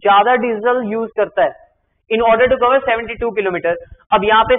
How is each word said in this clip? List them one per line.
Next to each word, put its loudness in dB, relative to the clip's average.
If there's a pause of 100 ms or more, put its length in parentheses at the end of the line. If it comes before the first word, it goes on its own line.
ज्यादा 4 (120)
डीजल -2 (100)
यूज़ -6
करता 0
है -2 (580)
in 0
order 4
to 4
cover 2
seventy -4
two -2
kilometer। -4 (380)
अब 0
यहाँ 4
पे 2